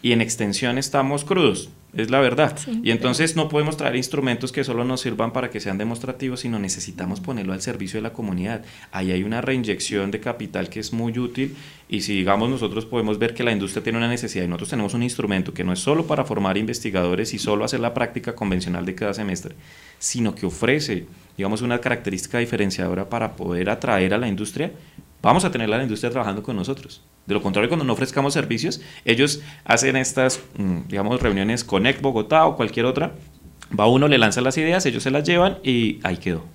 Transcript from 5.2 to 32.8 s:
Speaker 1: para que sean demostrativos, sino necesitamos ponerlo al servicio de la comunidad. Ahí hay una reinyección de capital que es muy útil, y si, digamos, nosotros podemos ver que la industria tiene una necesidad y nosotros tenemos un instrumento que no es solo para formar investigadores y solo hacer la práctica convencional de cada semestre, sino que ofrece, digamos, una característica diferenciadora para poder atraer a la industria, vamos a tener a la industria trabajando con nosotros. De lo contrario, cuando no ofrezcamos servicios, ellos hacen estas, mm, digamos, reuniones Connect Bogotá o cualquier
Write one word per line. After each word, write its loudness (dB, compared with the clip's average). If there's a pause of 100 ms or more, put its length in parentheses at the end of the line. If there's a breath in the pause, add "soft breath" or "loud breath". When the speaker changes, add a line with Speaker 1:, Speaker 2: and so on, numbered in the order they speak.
Speaker 1:
para -2
que -6
sean -4
demostrativos, -4
sino -4
necesitamos -6
ponerlo -4
al -6
servicio -6
de -4
la -6
comunidad. -4 (280 loud breath)
Ahí -2
hay 2
una -2
reinyección 0
de -4
capital -4
que -10
es -8
muy -2
útil, -2 (320 loud breath)
y -2
si, -2
digamos, 4
nosotros -2
podemos 0
ver 0
que -4
la 2
industria -2
tiene 0
una 0
necesidad -2
y 0
nosotros -4
tenemos -2
un 0
instrumento -2
que -4
no 0
es 0
solo 2
para 0
formar 0
investigadores 0
y -6
solo 2
hacer -2
la 0
práctica -2
convencional -2
de -4
cada -2
semestre, -6 (460 loud breath)
sino 0
que -4
ofrece, 0 (320 loud breath)
digamos, -2
una 0
característica -2
diferenciadora -2
para -2
poder -2
atraer 2
a 2
la 0
industria, -4 (500 loud breath)
vamos 6
a 0
tener -2
a 2
la 0
industria -2
trabajando -2
con -4
nosotros. -6 (240)
De -2
lo 2
contrario, 2
cuando 2
no 2
ofrezcamos 0
servicios, -2 (240 loud breath)
ellos 4 (240 loud breath)
hacen 4
estas, 2 (180)
mm, -2
digamos, 0
reuniones 2
Connect 2
Bogotá 4
o 2
cualquier 0